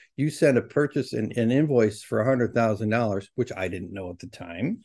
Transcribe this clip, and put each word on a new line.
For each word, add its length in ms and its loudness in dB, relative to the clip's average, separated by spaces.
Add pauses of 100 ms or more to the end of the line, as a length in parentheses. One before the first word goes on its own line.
(160)
you 140 -2
send 280 4
a 40 4
purchase, 520 -2
an, 220 -2
an 140 2
invoice 520 2
for 180 -2
a 40 0
hundred 300 0
thousand 360 2
dollars, 440 0
which 220 -4
I 100 -4
didn't 280 -8
know 160 -10
at 100 -14
the 80 -14
time, 560 -6